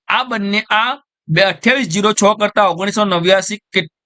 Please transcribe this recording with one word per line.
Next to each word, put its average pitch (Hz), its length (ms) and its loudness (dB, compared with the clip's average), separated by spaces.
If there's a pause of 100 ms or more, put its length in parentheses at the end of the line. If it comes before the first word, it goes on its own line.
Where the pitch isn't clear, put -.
આ 233 160 0
બંને, 214 460 -4
આ 233 260 0 (320)
બે, 160 140 2
અઠ્યાવીસ 196 560 0
zero 208 140 2
છ 208 120 0 (160)
કરતા 208 240 2
ઓગણીસો 196 420 0
નેવ્યાસી 185 520 0
કે-, 180 300 -6 (180)